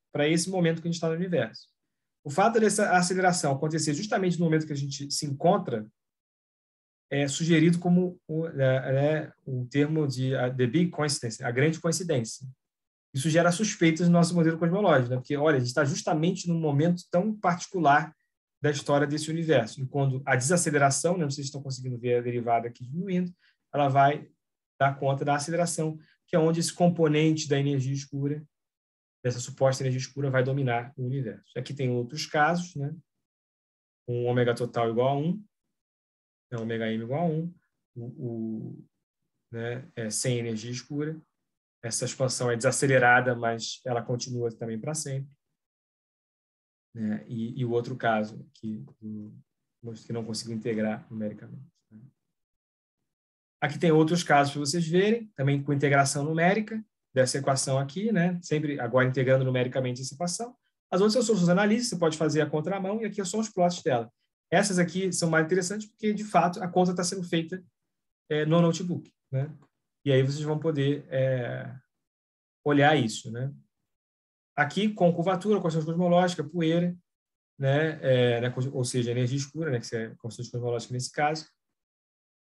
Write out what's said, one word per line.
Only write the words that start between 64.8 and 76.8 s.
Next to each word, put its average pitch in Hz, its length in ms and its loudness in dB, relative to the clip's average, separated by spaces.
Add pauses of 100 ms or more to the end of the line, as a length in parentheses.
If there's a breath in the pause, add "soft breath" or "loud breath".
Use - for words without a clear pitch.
são 165 180 0
mais 160 160 2
interessantes 180 420 -2
porque, 214 240 -2
de - 120 -6
fato, 180 380 2
a 180 60 -4
conta 180 260 2
tá 180 80 -2
sendo 185 200 -4
feita, 175 420 -4 (640)
é, 151 160 -2
no 165 160 4
notebook, 170 500 0 (200)
né? 135 200 -4 (540)
E 139 80 2
aí 131 100 6
vocês 143 200 -2
vão 151 160 -2
poder, 143 500 -2
é, 127 680 -2 (880)
olhar 147 320 6
isso, 113 340 -2
né? 135 240 -8 (1000)
Aqui, 185 360 0
com 175 220 4
curvatura, 185 460 0
constante 160 260 -2
cosmológica, 175 560 2
poeira, 175 540 0 (600)